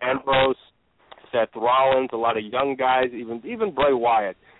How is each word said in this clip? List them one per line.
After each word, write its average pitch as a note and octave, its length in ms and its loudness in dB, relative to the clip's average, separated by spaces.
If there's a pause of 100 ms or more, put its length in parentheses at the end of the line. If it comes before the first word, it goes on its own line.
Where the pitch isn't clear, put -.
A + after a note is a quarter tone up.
Ambrose, C3+ 560 0 (760)
Seth A2+ 240 -2
Rollins, C3 560 2
a A#2+ 40 -6
lot A2+ 220 0
of G#2+ 60 -6
young C3 340 -4
guys, C3 340 2
even, A#2 320 -10
even G#3+ 300 -6
Bray C#3 180 2
Wyatt. A2+ 440 0 (240)